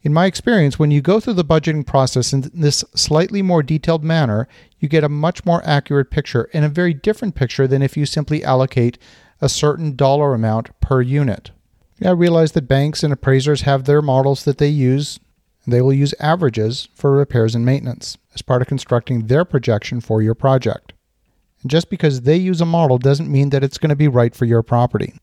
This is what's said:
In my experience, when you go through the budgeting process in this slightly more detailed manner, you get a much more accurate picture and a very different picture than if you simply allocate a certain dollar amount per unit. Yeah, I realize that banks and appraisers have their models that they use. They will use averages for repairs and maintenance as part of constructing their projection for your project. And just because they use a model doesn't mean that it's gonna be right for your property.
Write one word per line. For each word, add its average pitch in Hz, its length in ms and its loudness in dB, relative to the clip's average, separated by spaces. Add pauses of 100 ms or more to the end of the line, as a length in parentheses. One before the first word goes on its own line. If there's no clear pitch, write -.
In 147 120 0
my 170 120 4
experience, 185 520 0
when 147 140 2
you 143 100 2
go 185 160 2
through 220 160 -2
the 175 100 0
budgeting 156 400 0
process 131 480 0
in 135 220 -2
this 147 300 0 (100)
slightly 185 480 0
more 180 200 2
detailed 156 420 -2
manner, 135 440 0 (300)
you 151 100 -4
get 151 160 2
a 147 60 -2
much 151 340 -4
more 170 220 0
accurate 143 460 0
picture 127 420 -2
and 151 100 2
a 151 60 0
very 170 240 0
different 208 400 -4
picture 135 320 -2
than 135 160 0
if 135 160 -2
you 147 80 -2
simply 151 360 -4
allocate 131 560 0 (420)
a 143 80 0
certain 147 480 -2
dollar 143 380 2
amount 110 460 -2
per 131 200 2
unit. 131 500 -2 (480)
Yeah, 185 120 0
I - 20 4
realize 170 400 2
that 139 160 -2
banks 139 340 0
and 147 100 0
appraisers 135 500 0
have 139 220 0
their 147 180 4
models 135 420 0
that 139 140 -2
they 147 100 2
use. 143 520 0 (460)
They 120 160 2
will 135 100 4
use 139 260 0
averages 139 760 -2
for 139 180 0
repairs 123 420 2
and 117 100 0
maintenance 127 520 -4 (180)
as - 80 -14
part 127 200 0
of 127 60 -4
constructing 120 580 -2
their 139 180 2
projection 120 560 -2
for 110 220 -2
your 110 120 0
project. 131 580 -2 (680)
And 131 80 -8
just 160 200 0
because 143 320 -2
they 147 140 2
use 185 240 -2
a 170 60 2
model 165 320 2
doesn't 139 320 0
mean 139 200 2
that 139 120 0
it's 135 160 -4
gonna 151 180 0
be 147 120 2
right 120 260 2
for 127 120 -2
your 113 160 2
property. 120 600 -2